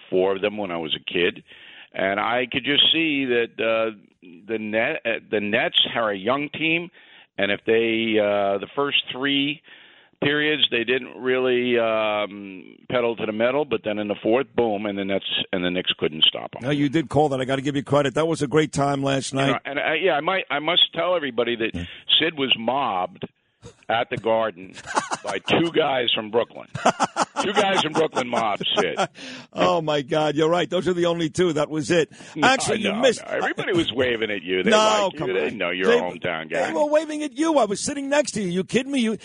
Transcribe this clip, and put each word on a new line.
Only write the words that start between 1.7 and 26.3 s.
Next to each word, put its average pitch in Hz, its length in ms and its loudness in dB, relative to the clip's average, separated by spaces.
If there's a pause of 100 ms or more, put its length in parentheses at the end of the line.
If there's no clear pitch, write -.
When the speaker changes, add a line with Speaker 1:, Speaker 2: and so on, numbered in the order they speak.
Speaker 1:
and 98 260 0
I 120 320 0
could 127 140 -2
just 135 260 2
see 156 340 0
that, 120 320 2
uh, 113 380 0 (260)
the 92 380 -8
Net-, 110 460 -2
uh, 113 140 -2 (120)
the 107 80 2
Nets 117 400 0 (160)
are 113 160 0
a 101 60 -2
young 135 360 0
team, 165 360 -2 (480)
and 98 120 0
if 101 160 -2
they, 113 540 2
uh, 101 400 2
the 90 160 -10
first 143 220 0 (120)
three 139 520 -2 (600)
periods, 147 480 0
they 117 140 0
didn't 123 380 -2
really, 123 580 2
um, 101 960 -2 (160)
pedal 117 240 0
to 107 100 -6
the 110 60 -2
metal, 123 320 2
but 123 220 -4
then 104 140 -2
in 104 100 -2
the 101 120 -2
fourth, 120 320 2
boom, 110 320 0
and 101 120 -4
the 98 80 -2
Nets 98 180 -2 (300)
and 90 100 0
the 90 80 0
Knicks 90 260 -2
couldn't 78 280 0
stop - 320 0
'em. - 60 -12
Speaker 2:
No, 135 80 -2
you 147 180 2
did 147 180 0
call 147 220 2
that. 135 100 -2
I 131 60 -4
gotta 135 160 -2
give 139 160 -2
you 135 60 -2
credit. 139 320 2
That 156 120 2
was 156 140 -2
a 143 60 -2
great 151 260 2
time 139 280 0
last 135 300 -2
Speaker 1:
You 135 80 -2
know, 135 140 2
Speaker 2:
night. - 100 -4
Speaker 1:
and 139 160 -4
I, 156 160 0
yeah, 165 200 2
I 143 40 0
might, 185 320 0
I 143 80 0
must 170 340 2
tell 170 220 0
everybody 120 400 0
that 110 180 -2
Speaker 2:
Yeah. 87 120 -6 (340)
Speaker 1:
Sid 160 180 0
was 135 220 0
mobbed 113 640 -2 (640)
at 113 200 0
the 123 80 -4
Garden 107 560 -2 (500)
by - 160 -4
two 170 320 0
guys 139 440 0
from 107 160 -6